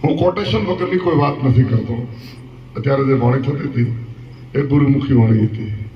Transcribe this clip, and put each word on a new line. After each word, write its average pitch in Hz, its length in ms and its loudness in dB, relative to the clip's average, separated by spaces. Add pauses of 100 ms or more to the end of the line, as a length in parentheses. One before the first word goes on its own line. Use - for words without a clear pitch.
હું - 140 2
કોટેશન 185 480 0
વગરની 180 320 -2
કોઈ 175 200 2
વાત 143 260 0
નથી 127 200 4
કરતો. 117 320 -2 (800)
અત્યારે 135 300 0
જે 135 80 2
વાણી 123 280 2
થતી 143 260 -4
હતી 120 240 0 (640)
એ 139 60 0
ગુરુમુખી 139 520 2
વાણી 110 320 4
હતી. - 280 -6 (220)